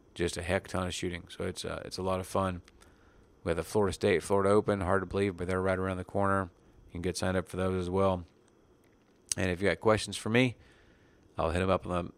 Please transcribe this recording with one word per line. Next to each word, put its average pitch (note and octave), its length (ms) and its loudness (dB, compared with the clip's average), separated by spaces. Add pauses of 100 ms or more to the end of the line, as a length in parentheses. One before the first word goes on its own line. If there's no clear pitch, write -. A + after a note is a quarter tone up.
(160)
just E2+ 220 -2
a E2+ 40 -8
heck F2+ 260 -2
ton F#2 200 -2
of F2 60 -4
shooting. F2 360 -6
So - 140 -8
it's, F#2 220 -6
uh, E2 200 -8
it's - 120 -12
a F#2 60 -6
lot F#2 160 0
of F2+ 80 -6
fun. F#2 340 0 (840)
We F2 60 -2
have E2 80 2
the E2 60 -2
Florida G2 300 2
State, G2 300 2
Florida G2 280 2
Open, G#2 300 4
hard F#2+ 200 2
to F#2 40 -4
believe, F#2+ 320 -2
but F2+ 100 -6
they're F#2 140 0
right F#2 160 0
around F#2 200 -2
the F2+ 60 -6
corner. G2 460 0 (380)
You - 40 -20
can F2 100 -8
get F2 160 -2
signed F#2 180 0
up F2+ 120 -2
for - 100 -10
those F#2 240 0
as F2 80 -4
well. F#2 340 2 (1120)
And F#2+ 140 0
if F2+ 120 -2
you G2 60 2
got E2 120 2
questions G#2+ 360 2
for - 140 -6
me, B2 260 4 (840)
I'll D#2+ 120 2
hit F2 120 2
'em F#2+ 80 2
up F#2 180 2
on F2 180 -2
the, - 120 -12